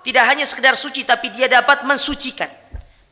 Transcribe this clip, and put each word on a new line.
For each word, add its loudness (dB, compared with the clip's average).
tidak 2
hanya 0
sekedar 2
suci, -6
tapi 0
dia -2
dapat 4
mensucikan. -2